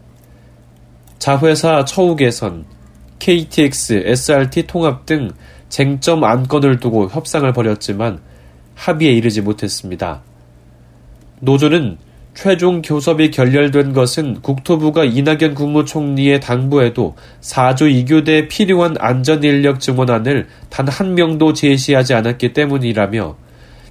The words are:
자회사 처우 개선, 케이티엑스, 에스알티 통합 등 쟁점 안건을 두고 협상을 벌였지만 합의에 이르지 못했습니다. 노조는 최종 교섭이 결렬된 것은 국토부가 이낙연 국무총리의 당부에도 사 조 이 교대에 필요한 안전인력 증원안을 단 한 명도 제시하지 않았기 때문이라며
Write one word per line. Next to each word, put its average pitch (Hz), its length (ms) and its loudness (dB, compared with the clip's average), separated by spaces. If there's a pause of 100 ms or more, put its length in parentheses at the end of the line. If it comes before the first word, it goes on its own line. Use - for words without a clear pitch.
(1200)
자회사 151 680 2
처우 175 300 0
개선, 110 500 -2 (520)
케이티엑스, 151 840 0
에스알티 135 640 0
통합 160 400 -4
등 143 240 -2 (400)
쟁점 139 520 0
안건을 131 580 2
두고 110 280 0
협상을 147 460 -4
벌였지만 107 680 -4 (540)
합의에 160 360 0
이르지 113 300 2
못했습니다. 98 840 -6 (1160)
노조는 139 580 2 (360)
최종 180 460 0
교섭이 151 520 0
결렬된 139 600 2
것은 131 480 -2
국토부가 156 640 0
이낙연 143 520 0
국무총리의 143 840 0
당부에도 123 760 0 (240)
사 131 340 0
조 151 140 2
이 127 160 2
교대에 156 420 2
필요한 175 540 0
안전인력 143 800 2
증원안을 123 680 0 (240)
단 135 160 -4
한 185 300 -2
명도 160 380 2
제시하지 135 600 2
않았기 120 380 -2
때문이라며 113 840 -2 (540)